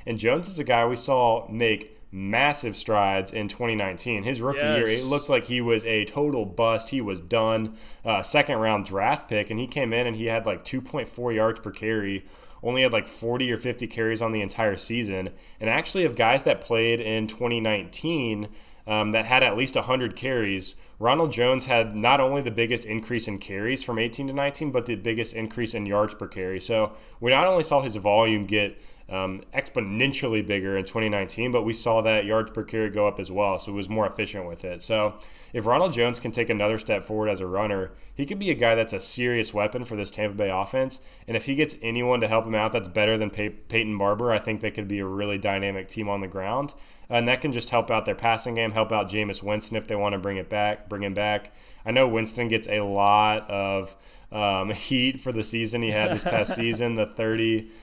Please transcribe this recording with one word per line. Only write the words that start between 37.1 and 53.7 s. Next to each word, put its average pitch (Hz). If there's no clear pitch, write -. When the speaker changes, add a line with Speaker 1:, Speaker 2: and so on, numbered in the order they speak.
Speaker 1:
as 95
a 92
runner, 98
he 139
could 196
be 196
a 139
guy 117
that's 113
a 98
serious 120
weapon 110
for 113
this 101
Tampa 104
Bay 101
offense. 131
And 117
if 110
he 139
gets 151
anyone 120
to 110
help 110
him 110
out 107
that's 113
better 107
than 107
Pey-, 104
Peyton 107
Barber, 104
I 107
think 107
they 107
could 104
be 101
a 98
really 101
dynamic 98
team 107
on 101
the 95
ground. 101
And 120
that 127
can 151
just 120
help 117
out 110
their 101
passing 113
game, 113
help 110
out 104
Jameis 101
Winston 107
if 107
they 104
wanna 101
bring 98
it 90
back, 104
bring 101
him 98
back. 104
I 110
know 131
Winston 113
gets 110
a 104
lot 104
of, 98